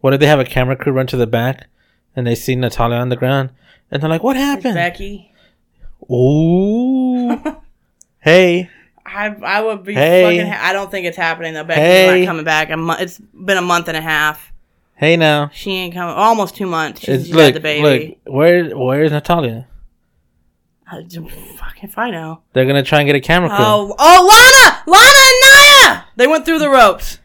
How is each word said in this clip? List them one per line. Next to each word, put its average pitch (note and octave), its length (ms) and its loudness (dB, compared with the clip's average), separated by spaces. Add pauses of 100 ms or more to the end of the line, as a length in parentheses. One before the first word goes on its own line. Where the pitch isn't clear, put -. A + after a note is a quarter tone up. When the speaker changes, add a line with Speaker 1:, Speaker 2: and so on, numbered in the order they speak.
Speaker 1:
what C3+ 120 0
if C3+ 60 -2
they D3 80 2
have D3 120 4
a B2+ 60 -2
camera B2+ 300 -4
crew C3+ 180 -4
run C3 140 -4
to C3 100 -8
the A#2+ 80 0
back A#2 420 -6 (480)
and B2 120 -6
they A#2 80 -2
see B2+ 200 -6
Natalia A#2+ 420 -4
on B2 120 -6
the B2 60 -4
ground C3 340 -4 (400)
and C#3+ 140 -8
they're D#3 60 -4
like, D#3+ 120 -4
"What B3+ 140 -2
Speaker 2:
It's C4+ 100 -4
Speaker 1:
happened?" C4+ 300 -6
Speaker 2:
Becky. F3 560 -8 (800)
Speaker 1:
Ooh. A3+ 1300 -2
Speaker 2:
<laughs> D#4 80 -8 (720)
Speaker 1:
Hey. F3 460 2 (340)
Speaker 2:
I, G#3 260 -10 (140)
I G3+ 180 -4
would G#3+ 220 -8
be F#3 120 -12
Speaker 1:
Hey. E3 260 2
Speaker 2:
fucking F3 320 0
ha-, E3+ 160 -4
I F#3+ 40 -4
don't G3 180 -8
think F#3 160 -10
it's E3+ 100 -10
happening, E3 380 -8
though. D#3 80 -12
Becky's D#3+ 200 -2
Speaker 1:
Hey. F#3 360 4
Speaker 2:
not F3+ 80 0
coming D#3+ 180 -8
back. D#3 240 -2
A D#3+ 80 -6
mo-, E3 220 -4
it's F#3 180 -10
been F#3+ 400 -6
a F3+ 60 -4
month F3 240 -2
and D#3+ 100 -8
a D#3 40 -8
half. D3+ 520 -4 (400)
Speaker 1:
Hey, D#3+ 240 0
now. D3 380 0
Speaker 2:
She - 160 -12
ain't F3+ 240 -10
coming. F3 180 -10
Almost G#3 420 -2
two G3 120 -8
months. D#3+ 340 -8
She's, - 80 -10
Speaker 1:
It's, C3+ 160 -4
Speaker 2:
she's E3 100 -12
had D#3+ 100 6
Speaker 1:
look, C3 100 2
Speaker 2:
the - 60 -8
baby. D3+ 640 -2
Speaker 1:
look, C3+ 120 -12
where, E3 420 0
where's C3+ 340 -2
Natalia? C#3+ 560 -4 (1160)
Speaker 2:
I F3 160 -18
don't E3+ 300 -18
fucking - 580 -16
if - 80 -14
I A#3 140 -6
know. D#3+ 320 -12 (100)
Speaker 1:
They're C3 140 0
gonna C#3 160 -2
try D3 160 0
and C#3+ 80 0
get C#3+ 80 0
a C#3+ 40 0
camera E3+ 300 0
crew. G3+ 100 -4
Speaker 2:
Oh, G#3 380 0
oh, F4+ 320 6
Lana! B4 560 6
Lana A#4+ 320 6
and C5+ 800 6
Nia! - 100 -16 (120)
They B3 100 2
went D#4 180 0
through E4 140 -2
the D4 100 0
ropes. A#3 560 2